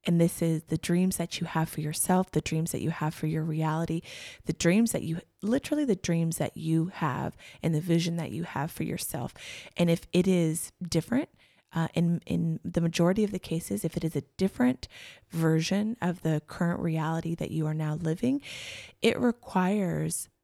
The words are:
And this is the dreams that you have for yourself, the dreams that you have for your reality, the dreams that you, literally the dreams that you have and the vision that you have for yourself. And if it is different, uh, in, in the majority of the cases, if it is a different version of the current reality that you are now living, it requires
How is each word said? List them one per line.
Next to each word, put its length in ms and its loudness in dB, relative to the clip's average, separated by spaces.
And 160 4
this 200 2
is 280 0
the 100 0
dreams 400 2
that 200 -6
you 80 -4
have 220 0
for 140 -6
yourself, 480 2
the 100 2
dreams 320 -2
that 80 -4
you 100 0
have 240 -2
for 120 -4
your 160 0
reality, 580 -2
the 80 -2
dreams 380 4
that 100 -2
you, 180 -4
literally 420 0
the 120 2
dreams 420 0
that 180 -4
you 300 2
have 500 -4
and 120 2
the 60 2
vision 360 0
that 140 -4
you 140 -6
have 260 -4
for 140 -6
yourself. 500 -6
And 140 4
if 220 0
it 140 6
is 460 2
different, 400 0
uh, 180 2
in, 320 2
in 400 0
the 160 0
majority 420 4
of 100 0
the 60 -4
cases, 460 -4
if 120 -2
it 80 -4
is 120 -2
a 60 -2
different 500 0
version 720 2
of 220 -2
the 240 2
current 340 -2
reality 540 -2
that 160 -6
you 160 0
are 80 0
now 200 -2
living, 460 0
it 180 2
requires 1080 0